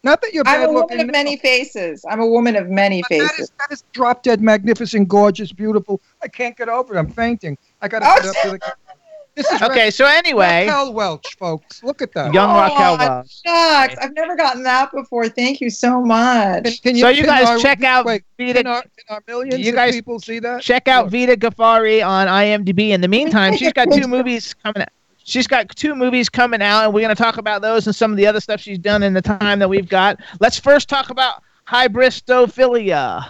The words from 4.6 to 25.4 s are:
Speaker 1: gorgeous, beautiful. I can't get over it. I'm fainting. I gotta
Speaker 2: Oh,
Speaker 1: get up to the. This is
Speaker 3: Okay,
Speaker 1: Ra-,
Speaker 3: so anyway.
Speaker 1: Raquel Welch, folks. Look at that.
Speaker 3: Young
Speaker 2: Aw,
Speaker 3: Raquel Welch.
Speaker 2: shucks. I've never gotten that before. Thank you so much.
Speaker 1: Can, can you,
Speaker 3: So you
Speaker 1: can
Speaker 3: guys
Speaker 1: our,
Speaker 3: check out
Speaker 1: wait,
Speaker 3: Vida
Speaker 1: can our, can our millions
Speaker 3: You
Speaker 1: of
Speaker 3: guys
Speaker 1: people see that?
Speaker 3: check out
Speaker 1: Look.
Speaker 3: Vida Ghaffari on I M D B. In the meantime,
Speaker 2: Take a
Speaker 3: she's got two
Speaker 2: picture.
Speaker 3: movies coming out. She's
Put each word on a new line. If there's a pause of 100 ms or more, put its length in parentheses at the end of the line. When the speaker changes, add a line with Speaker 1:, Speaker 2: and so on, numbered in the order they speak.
Speaker 1:
gorgeous,
beautiful. (220)
I
can't
get
over
it.
I'm
fainting. (240)
I
gotta
Speaker 2:
Oh,
Speaker 1:
get
up
to
the. (640)
This
is
Speaker 3:
Okay,
Speaker 1:
Ra-,
Speaker 3:
so
anyway.
Speaker 1:
Raquel
Welch,
folks.
Look
at
that.
Speaker 3:
Young
Speaker 2:
Aw,
Speaker 3:
Raquel
Welch.
Speaker 2:
shucks.
I've
never
gotten
that
before.
Thank
you
so
much.
Speaker 1:
Can,
can
you,
Speaker 3:
So
you
Speaker 1:
can
Speaker 3:
guys
Speaker 1:
our,
Speaker 3:
check
out
Speaker 1:
wait, (160)
Speaker 3:
Vida
Speaker 1:
can
our,
can (200)
our
millions
Speaker 3:
You
Speaker 1:
of
Speaker 3:
guys
Speaker 1:
people
see
that?
Speaker 3:
check
out
Speaker 1:
Look.
Speaker 3:
Vida
Ghaffari
on
I
M
D
B.
In
the
meantime,
Speaker 2:
Take
a
Speaker 3:
she's
got
two
Speaker 2:
picture.
Speaker 3:
movies
coming
out. (340)
She's